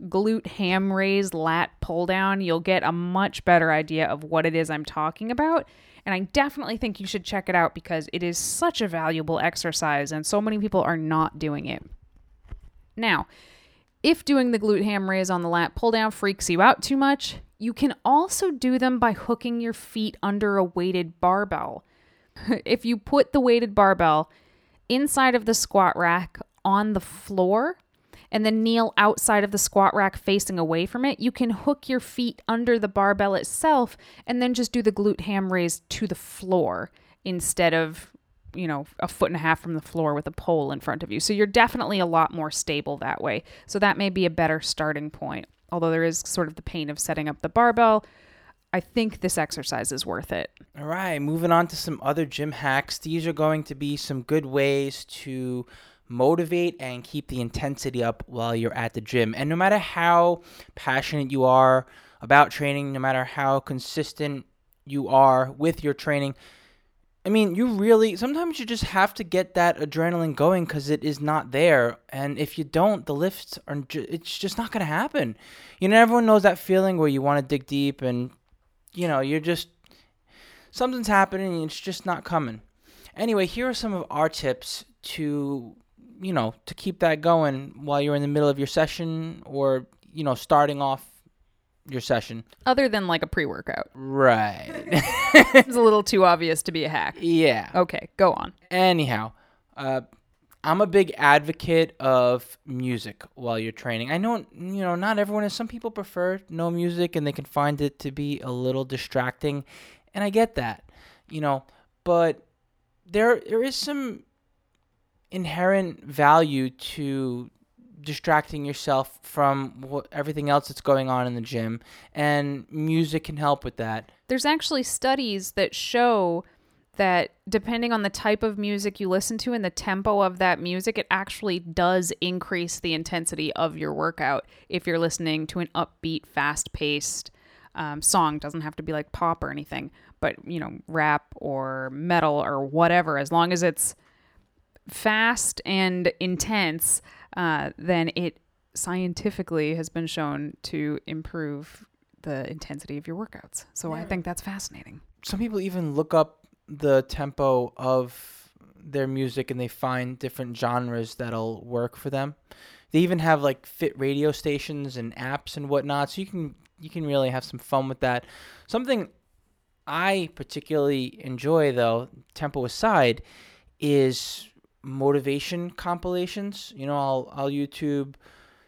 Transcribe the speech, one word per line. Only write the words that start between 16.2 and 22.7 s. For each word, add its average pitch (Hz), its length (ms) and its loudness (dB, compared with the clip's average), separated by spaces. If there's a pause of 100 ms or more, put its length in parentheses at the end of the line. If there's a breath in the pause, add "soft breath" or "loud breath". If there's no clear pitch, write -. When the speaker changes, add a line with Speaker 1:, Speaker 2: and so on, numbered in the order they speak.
Speaker 1:
you 175 140 4
out 247 200 6
too 277 140 0
much, 277 400 0 (220)
you 226 160 -6
can 269 200 0 (100)
also 339 460 2
do 254 280 0
them 254 200 2
by 226 140 4
hooking 233 480 -4
your 233 140 -4
feet - 480 -6
under 202 340 0
a 190 80 4
weighted 180 560 -2
barbell. 190 640 0 (500 soft breath)
<laughs> - 300 -4
If - 220 0